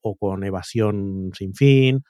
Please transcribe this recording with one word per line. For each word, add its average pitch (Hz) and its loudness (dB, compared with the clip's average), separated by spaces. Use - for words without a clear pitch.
o 104 -6
con 95 -4
evasión 98 -4
sin 98 -10
fin, 135 4